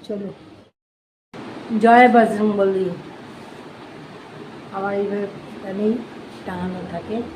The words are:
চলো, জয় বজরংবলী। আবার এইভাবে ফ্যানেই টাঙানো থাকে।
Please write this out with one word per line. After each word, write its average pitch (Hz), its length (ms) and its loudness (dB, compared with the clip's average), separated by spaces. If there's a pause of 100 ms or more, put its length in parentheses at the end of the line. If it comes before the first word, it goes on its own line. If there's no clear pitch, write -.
চলো, 202 260 -6 (1500)
জয় 233 300 10
বজরংবলী। 208 800 4 (1800)
আবার 196 200 -2
এইভাবে 202 340 -2 (340)
ফ্যানেই 208 360 0 (480)
টাঙানো 185 360 -6 (100)
থাকে। 202 300 -4 (140)